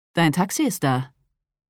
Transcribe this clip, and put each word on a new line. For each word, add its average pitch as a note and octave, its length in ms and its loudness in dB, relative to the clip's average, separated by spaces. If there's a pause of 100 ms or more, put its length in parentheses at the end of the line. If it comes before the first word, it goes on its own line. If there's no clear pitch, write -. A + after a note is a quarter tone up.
(140)
"Dein E3 180 2
Taxi F#3+ 300 -2
ist A#3 220 -2
da", C3 280 0 (580)